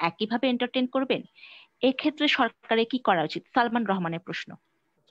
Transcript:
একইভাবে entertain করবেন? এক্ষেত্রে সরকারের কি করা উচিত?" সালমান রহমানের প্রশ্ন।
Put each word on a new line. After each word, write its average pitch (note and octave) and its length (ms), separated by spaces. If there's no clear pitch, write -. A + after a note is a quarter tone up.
একইভাবে A3 480
entertain B3 380
করবেন? C4 360
এক্ষেত্রে D4 460
সরকারের A3+ 640
কি B3+ 80
করা F3+ 240
উচিত?" D#3+ 200
সালমান A#3 300
রহমানের F3 360
প্রশ্ন। - 340